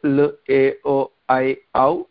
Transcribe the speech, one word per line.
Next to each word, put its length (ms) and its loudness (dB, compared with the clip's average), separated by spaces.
लृ, 240 2
ए, 360 0
ओ, 240 -2
ऐ, 220 0
औ, 360 0